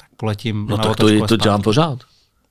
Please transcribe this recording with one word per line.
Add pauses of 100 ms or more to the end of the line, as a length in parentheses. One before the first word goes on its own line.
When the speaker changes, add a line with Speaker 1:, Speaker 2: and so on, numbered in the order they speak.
Speaker 1:
Tak
poletím
Speaker 2:
No
Speaker 1:
na
Speaker 2:
tak
to,
Speaker 1:
otočku
a
Speaker 2:
to
dělám
Speaker 1:
zpátky.
Speaker 2:
pořád. (520)